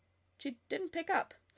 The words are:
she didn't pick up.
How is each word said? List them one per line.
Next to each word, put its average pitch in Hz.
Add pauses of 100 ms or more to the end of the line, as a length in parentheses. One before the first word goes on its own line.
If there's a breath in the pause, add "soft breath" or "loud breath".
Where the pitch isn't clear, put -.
(360)
she 277 (100)
didn't 381
pick 330
up. 349 (260 soft breath)